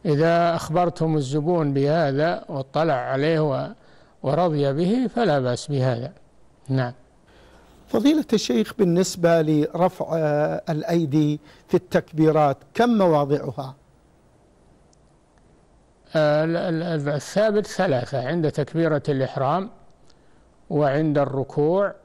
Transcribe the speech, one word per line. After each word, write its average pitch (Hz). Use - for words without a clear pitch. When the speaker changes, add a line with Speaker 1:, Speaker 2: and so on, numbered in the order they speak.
Speaker 1:
إذا 165
أخبرتم 160
الزبون 151
بهذا 147
واطلع 151
عليه 135
و-، 143
ورضي 143
به 196
فلا 180
بأس 123
بهذا. 131
نعم. 131
Speaker 2:
فضيلة 277
الشيخ، 220
بالنسبة 170
لرفع، 156
آه، 156
الأيدي 156
في -
التكبيرات 156
كم 233
مواضعها؟ 143
Speaker 1:
آه، 151
ال-، 165
ال-، 170
ال-، 151
الثابت 208
ثلاثة: 127
عند 160
تكبيرة 156
الإحرام، 139
وعند 147
الركوع 147